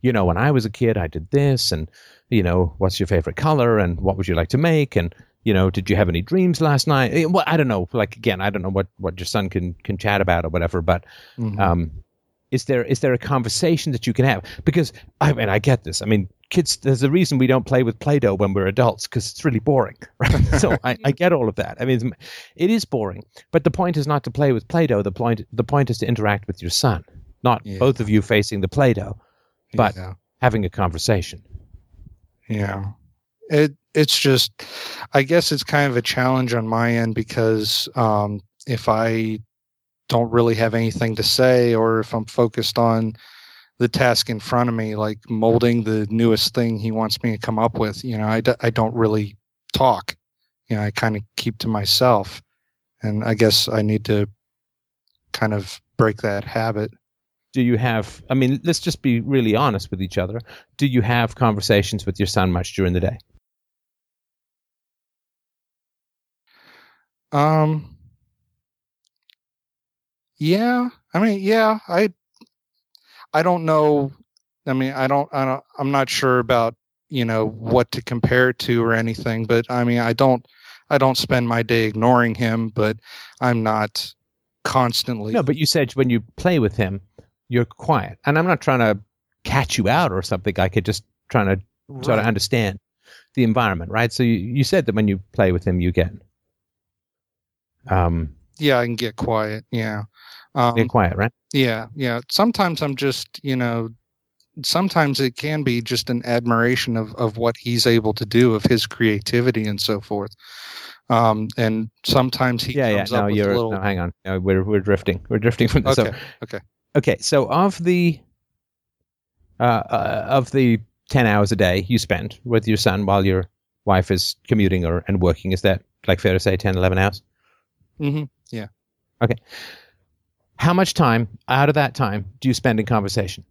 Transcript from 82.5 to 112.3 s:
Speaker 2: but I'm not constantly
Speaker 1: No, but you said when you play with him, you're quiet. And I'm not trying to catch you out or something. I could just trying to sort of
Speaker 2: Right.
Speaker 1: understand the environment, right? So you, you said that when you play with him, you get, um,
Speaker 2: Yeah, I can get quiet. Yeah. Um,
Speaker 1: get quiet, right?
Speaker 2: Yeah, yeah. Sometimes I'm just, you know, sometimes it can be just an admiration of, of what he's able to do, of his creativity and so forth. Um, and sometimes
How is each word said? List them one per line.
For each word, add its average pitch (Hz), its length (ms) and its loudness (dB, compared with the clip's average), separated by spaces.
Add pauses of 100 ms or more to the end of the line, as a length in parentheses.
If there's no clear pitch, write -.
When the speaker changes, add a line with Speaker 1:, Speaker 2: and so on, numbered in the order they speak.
Speaker 2:
but 107 300 -2 (420)
I'm 120 220 0
not 107 500 -2 (520)
constantly 117 680 -2
Speaker 1:
No, 127 100 0
but 135 140 -2
you 151 100 -2
said 143 260 0
when 131 180 0
you 117 100 2 (160)
play 160 220 0
with 107 180 0
him, 95 240 -2 (480)
you're 120 160 2
quiet. - 600 -4
And 147 120 2
I'm 170 80 2
not 175 140 0
trying 135 200 2
to 107 180 2 (460)
catch - 340 -2
you 98 100 2
out 139 240 2
or 92 100 -4
something. 95 380 -4
I 95 80 2
could 95 160 -2
just - 200 -4 (240)
trying 107 180 0
to 95 160 0 (420)
sort 117 140 2
of 107 60 -2
Speaker 2:
Right. - 20 0
Speaker 1:
understand 107 520 -2 (560)
the 127 100 2
environment, 104 460 0
right? 113 220 0
So - 100 -2
you, 117 120 4
you 120 300 -2
said 170 220 0
that 110 80 -2
when 107 140 2
you 98 120 0 (120)
play 92 200 2
with 87 140 -2
him, 90 140 0
you 90 120 0
get, 85 200 0 (1800)
um, 85 440 0 (240)
Speaker 2:
Yeah, 143 200 2
I 120 80 0
can 120 100 -6
get 110 200 -6
quiet. 107 540 -4
Yeah. 107 340 -4 (500)
Um, 120 220 2
Speaker 1:
get 113 120 2
quiet, 95 280 2
right? 110 160 -2 (200)
Speaker 2:
Yeah, 117 440 0
yeah. 123 240 -4 (100)
Sometimes 196 520 0
I'm 143 140 -4
just, - 460 -4
you 135 140 -2
know, 117 340 -2 (720)
sometimes 165 580 0
it 127 160 -2
can 151 280 -4
be 120 180 0
just 117 280 -4
an 120 140 -2
admiration 120 720 2
of, 110 200 -6
of 110 220 -2
what 117 200 0
he's 120 280 -2
able 113 280 4
to 107 100 -6
do, 113 300 4
of 104 100 -2
his 117 220 2
creativity 113 800 -2
and 101 140 -6
so 104 200 -4
forth. 101 340 -8 (760)
Um, 113 380 2 (100)
and 110 320 -2 (140)
sometimes 127 580 0